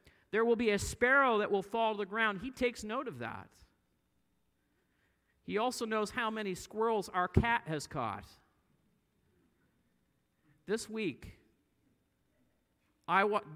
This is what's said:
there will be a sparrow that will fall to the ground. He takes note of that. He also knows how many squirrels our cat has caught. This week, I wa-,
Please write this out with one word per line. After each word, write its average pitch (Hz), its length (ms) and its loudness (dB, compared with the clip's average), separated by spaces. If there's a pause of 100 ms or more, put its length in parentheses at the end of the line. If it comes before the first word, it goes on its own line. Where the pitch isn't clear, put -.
(300)
there 220 140 4
will 233 120 6
be 220 140 2
a 202 100 2
sparrow 254 580 4
that 208 120 0
will 196 120 2
fall 226 300 0
to 202 60 -4
the 208 80 -4
ground. 208 360 0
He 262 80 -6
takes 247 320 -2
note 226 240 -4
of 143 140 -10
that. 107 280 -8 (2000)
He 185 140 -2
also 240 260 0
knows 214 260 0
how 233 180 -2
many 214 260 -4
squirrels 220 540 -2
our 180 200 0
cat 233 380 2
has 156 200 -4
caught. 107 400 -6 (2500)
This 214 240 -4
week, 214 480 -6 (1700)
I 190 180 4
wa-, 208 180 2 (140)